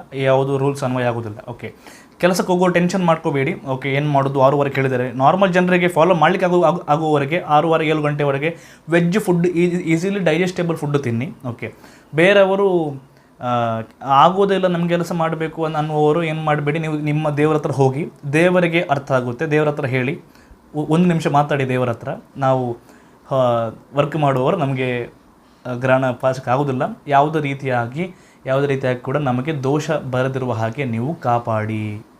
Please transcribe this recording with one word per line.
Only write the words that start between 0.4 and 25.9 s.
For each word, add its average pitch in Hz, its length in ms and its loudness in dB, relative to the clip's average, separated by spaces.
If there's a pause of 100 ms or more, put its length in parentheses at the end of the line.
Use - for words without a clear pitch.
ರೂಲ್ಸ್ 139 260 -2
ಅನ್ವಯ 127 200 -2
ಆಗೋದಿಲ್ಲ. 113 340 -4 (120)
ಓಕೆ, 113 260 -14 (420)
ಕೆಲಸಕ್ಕೆ 180 360 2
ಹೋಗೋ 180 140 2
ಟೆನ್ಷನ್ 175 380 2
ಮಾಡ್ಕೋಬೇಡಿ. 156 600 0
ಓಕೆ, 135 280 -4
ಏನ್ 147 160 0
ಮಾಡೋದು, 139 320 2
ಆರೂವರೆ 139 280 4
ಕೇಳಿದ್ದಾರೆ. 131 420 -2
ನಾರ್ಮಲ್ 170 420 2
ಜನರಿಗೆ 180 340 2
ಫಾಲೋ 175 280 4
ಮಾಡ್ಲಿಕ್ಕೆ 180 300 2
ಆಗು-, 175 200 4
ಆಗು-, 143 240 0
ಆಗುವವರೆಗೆ 147 500 0
ಆರೂವರೆ, 160 480 2
ಏಳು 156 140 0
ಗಂಟೆವರೆಗೆ 147 560 -2 (320)
ವೆಜ್ 170 300 2
ಫುಡ್ 175 280 0
ಈ-, 175 340 0
ಈಸಿಲಿ 165 380 -2
ಡೈಜೆಸ್ಟೇಬಲ್ 170 580 0
ಫುಡ್ 143 260 -2
ತಿನ್ನಿ. 123 320 -4 (140)
ಓಕೆ, 110 260 -10 (400)
ಬೇರೆಯವರು, 190 840 2 (420)
ಆ, 123 60 -8 (580)
ಆಗೋದೇ 180 500 4
ಇಲ್ಲ 185 120 2
ನಮ್ಗೆ 175 220 0
ಕೆಲಸ 170 220 -2
ಮಾಡ್ಬೇಕು 160 540 -4
ಅನ್-, 156 100 -4
ಅನ್ನುವವರು 151 480 2
ಏನ್ 156 200 -4
ಮಾಡ್ಬೇಡಿ, 151 360 0
ನೀವು 156 160 -4
ನಿಮ್ಮ 151 340 -2
ದೇವ್ರ 151 260 2
ಹತ್ರ 151 160 -2
ಹೋಗಿ, 135 400 0 (220)
ದೇವರಿಗೆ 175 480 4
ಅರ್ಥ 139 300 -4
ಆಗುತ್ತೆ, 123 340 -2
ದೇವ್ರ 151 240 2
ಹತ್ರ 147 160 -4
ಹೇಳಿ, 131 360 -2 (540)
ಒ-, 147 140 -4
ಒಂದು 170 180 4
ನಿಮಿಷ 165 200 0
ಮಾತಾಡಿ 143 420 0
ದೇವ್ರ 127 200 0
ಹತ್ರ. 117 200 -8 (280)
ನಾವು, 131 400 0 (540)
ಆ, 139 40 0 (600)
ವರ್ಕ್ 147 200 0
ಮಾಡುವವರು 143 420 0
ನಮಗೆ, 127 520 -4 (580)
ಆ, 127 60 -8
ಗ್ರಹಣ 131 380 0